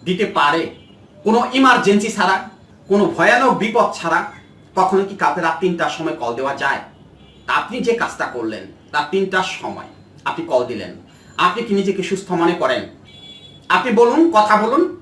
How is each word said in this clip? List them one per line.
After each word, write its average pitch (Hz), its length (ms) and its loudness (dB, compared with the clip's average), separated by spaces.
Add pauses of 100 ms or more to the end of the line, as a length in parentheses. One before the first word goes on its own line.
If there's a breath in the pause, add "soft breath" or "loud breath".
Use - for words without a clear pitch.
দিতে 180 200 0
পারে? 160 360 2 (640)
কোনো 220 160 4 (140)
ইমার্জেন্সি 226 580 4
ছাড়া, 185 380 -2 (380)
কোনো 196 180 4
ভয়ানক 196 520 4
বিপদ 214 360 0
ছাড়া 160 380 -2 (440)
কখনো 190 300 2
কি 190 100 -10
কাউকে 170 260 0
রাত 165 180 -2
তিনটার 170 300 -2
সময় 160 260 -6
কল 120 200 -6
দেওয়া 135 200 -4
যায়? 139 240 -4 (680)
তা 123 80 -4
আপনি 214 280 -4
যে - 120 2
কাজটা - 320 -4
করলেন, 110 380 -8 (280)
রাত 147 200 -2
তিনটার 190 360 0 (140)
সময় - 260 -12 (380)
আপনি - 200 -6
কল 123 200 0
দিলেন, 95 280 -10 (440 loud breath)
আপনি 196 260 -2
কি 196 100 -4
নিজেকে 190 300 -2
সুস্থ 180 280 -6
মনে 170 220 0
করেন?" - 280 -4 (880)
আপনি - 220 0
বলুন, 247 400 4
কথা 214 260 4
বলুন। 240 260 2 (180)